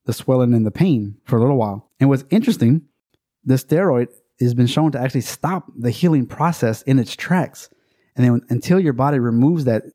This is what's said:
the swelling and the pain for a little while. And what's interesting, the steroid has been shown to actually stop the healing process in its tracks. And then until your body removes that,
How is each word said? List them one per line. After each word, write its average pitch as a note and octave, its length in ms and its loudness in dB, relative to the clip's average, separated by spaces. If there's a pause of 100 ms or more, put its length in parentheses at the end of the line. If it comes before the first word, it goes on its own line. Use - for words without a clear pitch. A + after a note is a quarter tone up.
the - 80 -4
swelling B2+ 400 0
and A2 140 2
the G#2 40 -2
pain A2 540 0
for A#2+ 140 0
a - 20 2
little C3+ 160 2
while. G#2+ 420 -4
And C#3 120 -4
what's C3+ 180 -2
interesting, E3+ 540 2 (600)
the C3 120 0
steroid C3 540 0 (300)
has B2 140 0
been B2 140 2
shown D3+ 260 0
to C3 80 -8
actually B2+ 220 -4
stop - 520 -8
the A#2+ 140 -6
healing D3 380 0
process C3+ 560 -2
in C3 160 2
its - 180 -4
tracks. - 540 -4 (460)
And B2 100 4
then A#2+ 240 2
until E3+ 280 0
your E3 140 2
body C3+ 260 0
removes B2+ 460 2
that, A2+ 200 0 (100)